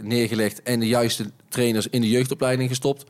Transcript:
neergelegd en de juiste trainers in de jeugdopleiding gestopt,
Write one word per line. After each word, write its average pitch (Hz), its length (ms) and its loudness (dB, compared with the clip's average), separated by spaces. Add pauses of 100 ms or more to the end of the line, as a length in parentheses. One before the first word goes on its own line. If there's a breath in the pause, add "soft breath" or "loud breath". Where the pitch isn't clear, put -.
neergelegd 107 640 0
en 120 180 0
de 113 80 2
juiste 113 420 0 (180)
trainers 113 400 0
in 127 120 0
de 113 100 2
jeugdopleiding 127 580 0
gestopt, 135 420 -4